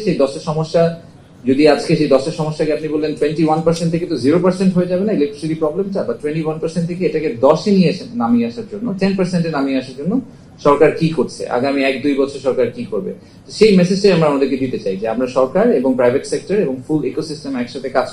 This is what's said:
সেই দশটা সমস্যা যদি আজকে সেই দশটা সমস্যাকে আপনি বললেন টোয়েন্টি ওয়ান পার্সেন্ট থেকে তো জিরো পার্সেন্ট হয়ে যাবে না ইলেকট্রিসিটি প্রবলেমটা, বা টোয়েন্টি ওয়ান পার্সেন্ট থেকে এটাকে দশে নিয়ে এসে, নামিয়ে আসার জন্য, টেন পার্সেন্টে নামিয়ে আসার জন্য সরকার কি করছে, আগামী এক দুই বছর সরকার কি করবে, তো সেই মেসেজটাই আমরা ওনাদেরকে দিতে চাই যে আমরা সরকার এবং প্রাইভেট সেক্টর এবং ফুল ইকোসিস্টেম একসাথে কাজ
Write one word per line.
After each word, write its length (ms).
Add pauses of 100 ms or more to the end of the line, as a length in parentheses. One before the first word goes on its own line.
সেই 140
দশটা 260
সমস্যা 420 (640)
যদি 220
আজকে 280
সেই 120
দশটা 220
সমস্যাকে 420
আপনি 160
বললেন 260
টোয়েন্টি 300
ওয়ান 180
পার্সেন্ট 300
থেকে 140
তো 100
জিরো 220
পার্সেন্ট 360
হয়ে 120
যাবে 180
না 80
ইলেকট্রিসিটি 420
প্রবলেমটা, 480
বা 100
টোয়েন্টি 340
ওয়ান 120
পার্সেন্ট 300
থেকে 180
এটাকে 220 (120)
দশে 300
নিয়ে 180
এসে, 160 (100)
নামিয়ে 320
আসার 260
জন্য, 140 (140)
টেন 160
পার্সেন্টে 340
নামিয়ে 280
আসার 200
জন্য 220 (440)
সরকার 260
কি 180
করছে, 380
আগামী 360
এক 200
দুই 120
বছর 240
সরকার 280 (100)
কি 80
করবে, 280 (340)
তো 60
সেই 240
মেসেজটাই 360
আমরা 160
ওনাদেরকে 280
দিতে 220
চাই 180
যে 120
আমরা 180
সরকার 460
এবং 180 (100)
প্রাইভেট 260
সেক্টর 280
এবং 200 (120)
ফুল 180
ইকোসিস্টেম 520
একসাথে 320
কাজ 240